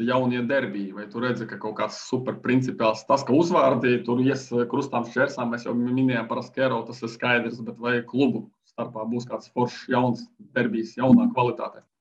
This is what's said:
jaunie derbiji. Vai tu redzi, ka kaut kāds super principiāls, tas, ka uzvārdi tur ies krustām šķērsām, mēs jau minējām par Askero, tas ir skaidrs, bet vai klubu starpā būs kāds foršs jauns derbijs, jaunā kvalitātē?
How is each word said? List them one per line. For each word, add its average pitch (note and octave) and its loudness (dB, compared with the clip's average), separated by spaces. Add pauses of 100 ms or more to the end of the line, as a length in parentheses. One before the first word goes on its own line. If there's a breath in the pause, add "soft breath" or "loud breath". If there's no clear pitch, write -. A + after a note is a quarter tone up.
jaunie B2 2
derbiji. G#2 -2
Vai G#2 -12
tu A#2 -6
redzi, A2 -2
ka G#2 -10
kaut G#2+ -6
kāds G#2+ -4
super B2 -4
principiāls, A#2+ 2
tas, C3+ 2
ka A#2+ 2
uzvārdi C3+ 4
tur A#2+ 0
ies C3 0 (240)
krustām B2 -2
šķērsām, B2 -2
mēs A#2 -10
jau A#2 -4
minējām B2 0
par A#2 -4
Askero, B2 -2
tas A#2 -12
ir A2+ -6
skaidrs, A#2 0
bet A2 -12
vai A#2+ 0
klubu A#2 0 (200)
starpā A#2 -8
būs A#2+ -4
kāds A2 -10
foršs - -2
jauns B2 0 (260)
derbijs, A#2 0
jaunā A#2+ 8
kvalitātē? A#2+ -2 (180)